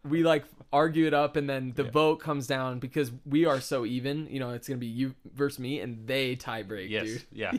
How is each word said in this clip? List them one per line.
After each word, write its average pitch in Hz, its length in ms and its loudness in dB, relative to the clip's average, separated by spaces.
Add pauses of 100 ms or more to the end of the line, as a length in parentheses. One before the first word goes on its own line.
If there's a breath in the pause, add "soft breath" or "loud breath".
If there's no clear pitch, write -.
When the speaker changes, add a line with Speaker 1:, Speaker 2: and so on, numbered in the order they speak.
Speaker 1:
we, 160 140 2
like, 160 240 4 (260)
argue 160 360 4
it 147 80 4
up, 147 200 4
and 143 140 0
then 131 260 -4
the 139 100 0
Speaker 2:
Yeah. 123 40 -6
Speaker 1:
vote 156 280 6
comes 143 280 -2
down 131 320 -2
because 131 340 -2 (140)
we 147 200 4
are 139 140 4
so 123 280 -2
even. 139 400 -2
You 135 120 -6
know, 123 120 -4
it's 120 160 -10
gonna 135 100 -4
be 120 80 -6
you 127 300 -2 (180)
versus 143 240 0
me, 131 220 -4
and 110 260 -8
they 131 300 0
tie 117 260 -6
break, 98 300 -8
Speaker 2:
Yes, 107 140 0
Speaker 1:
dude. 113 260 -6
Speaker 2:
yeah. 104 280 -4